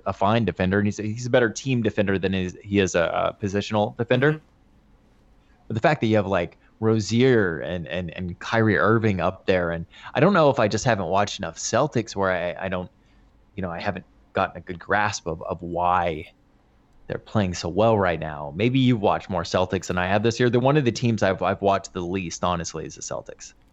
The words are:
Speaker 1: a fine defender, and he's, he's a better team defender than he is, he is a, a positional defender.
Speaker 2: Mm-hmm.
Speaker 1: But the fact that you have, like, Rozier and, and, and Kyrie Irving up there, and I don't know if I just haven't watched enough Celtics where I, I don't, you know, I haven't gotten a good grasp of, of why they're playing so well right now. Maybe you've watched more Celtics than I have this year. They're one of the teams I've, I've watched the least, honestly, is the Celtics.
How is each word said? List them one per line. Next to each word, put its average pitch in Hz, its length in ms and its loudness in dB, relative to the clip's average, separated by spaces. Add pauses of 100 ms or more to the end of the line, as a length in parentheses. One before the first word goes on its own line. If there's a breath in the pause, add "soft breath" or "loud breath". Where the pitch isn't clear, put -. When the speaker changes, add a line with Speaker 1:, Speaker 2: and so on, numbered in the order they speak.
Speaker 1:
a 98 60 -2
fine 110 320 2
defender, 92 340 0
and 104 80 0
he's, 104 100 -4
he's 110 300 -6
a - 20 -4
better 120 220 4
team 123 320 -2
defender 101 340 0
than 92 160 0
he 92 120 -2
is, 90 180 -8
he 101 160 2
is 92 160 2
a, 87 440 0
a - 60 -6
positional 104 520 -2
defender. 127 360 2
Speaker 2:
Mm-hmm. 156 100 -8 (1200 soft breath)
Speaker 1:
But 110 80 -6
the 110 60 -4
fact 156 200 2
that 117 60 0
you 107 80 4
have, 104 100 2
like, 92 320 -2 (220 soft breath)
Rozier 110 800 2
and, 80 280 -6
and, 85 300 -6
and 90 220 -8
Kyrie 110 400 2
Irving 104 400 2
up 90 260 -2
there, 90 240 2
and 82 160 -4 (300 loud breath)
I 127 60 2
don't 190 120 4
know 160 160 6
if 131 80 2
I 113 100 4
just 104 180 0
haven't 104 200 2
watched 98 320 0
enough 82 200 -8
Celtics 123 580 -2
where 98 160 0
I, 87 340 -4
I - 20 -4
don't, 92 220 -6 (640 soft breath)
you 98 80 -8
know, 90 80 -6
I 85 80 -10
haven't 92 260 -6 (280)
gotten 95 240 -2
a 87 40 -14
good 90 160 -12
grasp 104 480 -2
of, 82 160 -6
of 90 220 -8
why 87 680 0 (760)
they're 92 100 -6
playing 92 380 -2
so 87 140 -6
well 107 280 4
right 90 220 2
now. 73 360 -10
Maybe 123 220 0
you've 123 240 4
watched 87 300 0
more 87 100 -2
Celtics 92 460 -2
than 90 100 -2
I 90 80 0
have 101 160 2
this 113 180 0
year. 123 100 4
They're 120 120 2
one 135 160 4
of 147 80 2
the 117 60 2
teams 113 320 0
I've, 95 180 0
I've 92 200 -2
watched 98 320 0
the 92 80 -6
least, 87 420 -6
honestly, 85 420 -4
is 76 100 -14
the - 60 -18
Celtics. - 520 -12 (200)